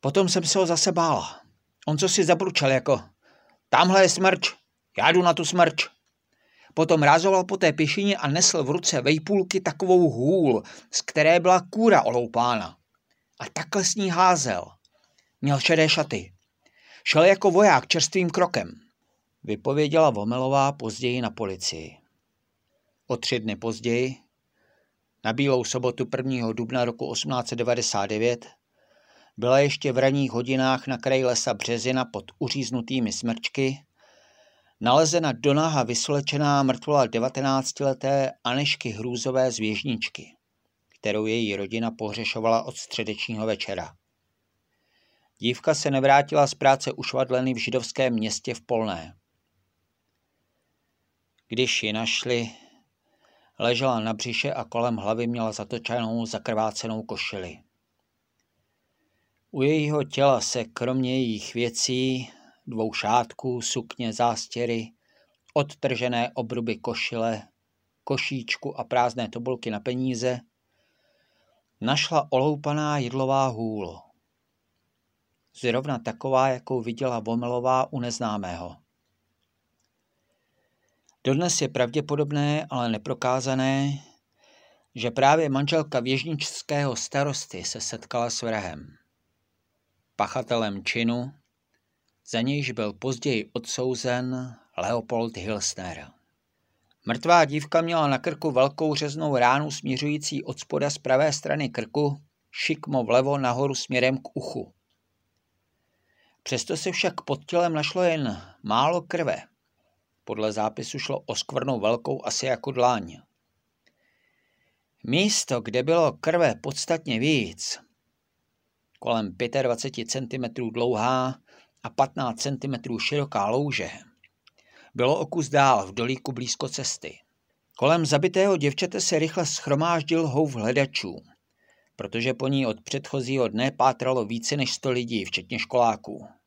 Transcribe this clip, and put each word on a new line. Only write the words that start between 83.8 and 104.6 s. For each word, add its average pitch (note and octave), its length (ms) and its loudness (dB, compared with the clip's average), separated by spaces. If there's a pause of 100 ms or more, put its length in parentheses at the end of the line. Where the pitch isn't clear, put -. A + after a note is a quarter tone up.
že A#2+ 160 -4
právě C#3+ 380 4
manželka C#3+ 520 0
věžničského C#3+ 960 -4
starosty C#3 680 -4
se - 160 -8
setkala A#2+ 500 -6
s - 120 -6
vrahem. F#2+ 440 -6 (1300)
Pachatelem G#2 680 -2
činu, A#2+ 480 -2 (1000)
za A2+ 100 -2
nějž C3+ 300 -2
byl G#2+ 220 -4
později B2 600 -4
odsouzen B2+ 1040 -4 (200)
Leopold A2+ 600 -4
Hilsner. F#2 720 -8 (960)
Mrtvá E3 380 4
dívka D3 360 -2
měla E3 280 0
na C3+ 100 2
krku D#3 320 -4
velkou C#3+ 440 2
řeznou D3 420 -2
ránu C3 340 4
směřující D3 760 -4
od - 160 -10
spoda C#3+ 300 -2
z - 80 -6
pravé C#3 340 2
strany D3+ 360 -2
krku, C#3+ 540 -2 (280)
šikmo D3 540 -2
vlevo C3 340 4
nahoru C3+ 360 0
směrem C3 440 0
k - 180 -12
uchu. - 380 -8 (1700)